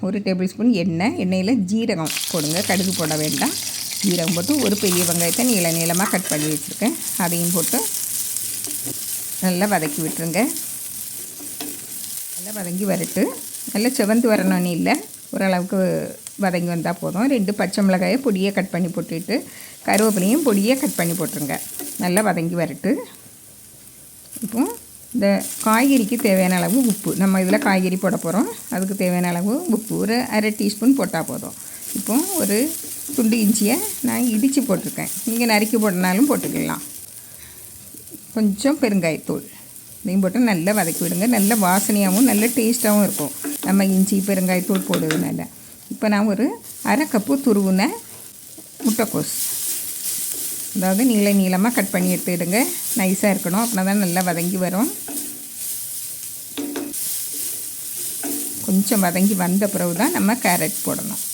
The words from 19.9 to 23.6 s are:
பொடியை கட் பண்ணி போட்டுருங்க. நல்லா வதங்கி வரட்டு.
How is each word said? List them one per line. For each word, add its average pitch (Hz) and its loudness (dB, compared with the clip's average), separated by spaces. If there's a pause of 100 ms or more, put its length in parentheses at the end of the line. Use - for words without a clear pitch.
பொடியை 208 4
கட் 247 -2
பண்ணி 170 0
போட்டுருங்க. 147 -4 (480)
நல்லா 180 2
வதங்கி 170 0
வரட்டு. 151 -2 (1500)